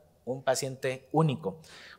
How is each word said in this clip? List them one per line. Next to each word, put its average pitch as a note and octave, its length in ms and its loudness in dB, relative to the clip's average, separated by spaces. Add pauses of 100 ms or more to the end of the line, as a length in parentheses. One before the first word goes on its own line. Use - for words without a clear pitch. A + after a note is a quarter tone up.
(240)
un C3 180 -6
paciente C3 720 -4
único, C#3+ 460 2 (400)